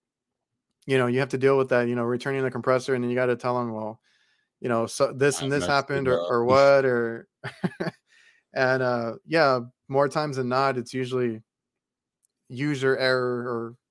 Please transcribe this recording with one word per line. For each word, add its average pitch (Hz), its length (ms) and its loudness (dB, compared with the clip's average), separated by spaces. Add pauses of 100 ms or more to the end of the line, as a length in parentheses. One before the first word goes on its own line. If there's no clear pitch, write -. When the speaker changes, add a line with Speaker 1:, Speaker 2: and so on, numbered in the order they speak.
(840)
Speaker 1:
you 135 120 2
know, 123 100 4
you 123 120 0
have 135 100 -2
to 143 80 -4
deal 135 200 4
with 131 120 0
that, 120 180 2
you 120 80 -2
know, 120 80 -2
returning 127 400 -2
the 127 80 -2
compressor, 127 440 0
and 123 80 -2
then 120 80 -2
you 123 40 -2
gotta 123 220 2
tell 123 220 -4
'em, 117 140 -6
well, 107 280 -8 (580)
you 131 100 -6
know, 117 180 0
so 135 260 0
this 139 280 0
Speaker 2:
I - 20 -6
Speaker 1:
and 135 80 -2
this 143 140 0
Speaker 2:
messed - 40 -4
it 143 40 2
Speaker 1:
happened, 139 360 -2
or, 123 100 2
Speaker 2:
up. - 100 -4
<laughs> - 0 -
Speaker 1:
or 120 160 0
what, 139 400 6
or, 117 420 -2 (160)
<laughs> - 560 -8 (560)
and, 131 280 0
uh, 117 320 -2 (100)
yeah, 143 360 2 (280)
more 139 200 2
times 151 280 -4
than 123 120 -4
not, 131 280 0
it's 120 160 -10
usually 123 480 -4 (1080)
user 135 480 0
error 127 520 0
or 117 260 -8 (160)